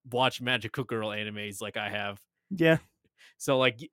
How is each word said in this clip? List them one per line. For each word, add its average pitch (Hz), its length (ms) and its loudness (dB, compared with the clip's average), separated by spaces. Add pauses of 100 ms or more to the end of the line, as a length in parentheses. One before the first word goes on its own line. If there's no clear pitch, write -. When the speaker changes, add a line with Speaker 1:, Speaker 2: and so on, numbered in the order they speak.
Speaker 1:
watch 123 320 2
Magical 123 440 -2
Girl 110 240 -4
animes 104 520 -6
like 101 160 -10
I 107 120 -4
have. 101 300 -6 (300)
Speaker 2:
Yeah. 160 280 6 (600)
Speaker 1:
So, 135 220 0
like, 123 200 4 (140)